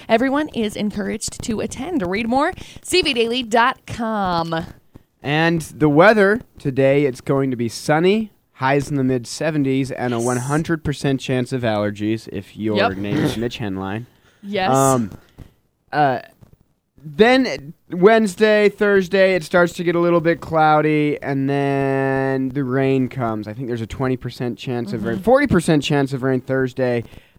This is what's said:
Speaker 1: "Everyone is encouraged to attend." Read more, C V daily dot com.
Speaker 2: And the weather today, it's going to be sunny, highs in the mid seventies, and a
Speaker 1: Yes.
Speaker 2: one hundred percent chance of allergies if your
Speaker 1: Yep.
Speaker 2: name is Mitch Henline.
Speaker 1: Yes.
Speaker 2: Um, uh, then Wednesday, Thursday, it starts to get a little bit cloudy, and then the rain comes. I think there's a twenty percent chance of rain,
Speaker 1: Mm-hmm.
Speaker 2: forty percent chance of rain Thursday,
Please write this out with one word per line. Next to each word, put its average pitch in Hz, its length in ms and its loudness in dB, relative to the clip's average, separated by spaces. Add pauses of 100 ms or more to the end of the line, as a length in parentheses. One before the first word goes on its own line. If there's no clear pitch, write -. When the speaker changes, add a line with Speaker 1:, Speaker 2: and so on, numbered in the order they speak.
Speaker 1:
"Everyone 269 460 2
is 214 200 -4
encouraged 202 680 -6
to 214 160 -4
attend." 269 500 -4
Read 226 180 -2
more, 277 240 2 (300)
C 359 220 0
V 294 100 0
daily 233 300 0
dot 233 420 2
com. 185 720 -2 (640)
Speaker 2:
And 160 400 2
the - 280 0
weather 202 520 6 (160)
today, 135 480 2
it's 123 160 -2
going 135 300 0
to 120 60 -6
be 117 120 -2
sunny, 185 600 0 (220)
highs 139 360 0
in 151 60 -4
the 135 80 0
mid 127 240 0
seventies, 135 640 -2
and 123 220 -4
a 117 40 -2
Speaker 1:
Yes. 117 80 -2
Speaker 2:
one 123 120 0
hundred 151 480 -2
percent 139 340 -2
chance 127 320 -4
of 127 120 -4
allergies 104 680 -2
if - 240 -12
your 107 220 -2
Speaker 1:
Yep. 98 180 0
Speaker 2:
name 101 220 -4
is 131 180 -2
Mitch 120 240 -6
Henline. 98 460 -6 (360)
Speaker 1:
Yes. 196 320 -2
Speaker 2:
Um, 131 380 2 (800)
uh, 139 280 0 (880)
then 170 640 2 (180)
Wednesday, 214 760 4
Thursday, 196 680 2
it 170 80 -2
starts 175 300 2
to 180 100 -8
get 170 120 0
a 170 40 0
little 170 220 2
bit 165 200 0
cloudy, 151 800 2
and 135 280 -2
then 135 1000 0
the 139 140 -4
rain 135 460 0
comes. 110 380 -4
I 107 60 -10
think 123 140 -10
there's 117 140 -6
a 110 60 -8
twenty 131 300 -4
percent 123 400 -8
chance 120 360 -8
of 120 100 -6
rain, 190 120 -4
Speaker 1:
Mm-hmm. 190 80 -8
Speaker 2:
forty 262 240 4
percent 160 360 2
chance 143 300 0
of 127 100 -6
rain 131 180 0
Thursday, 127 600 -2 (360)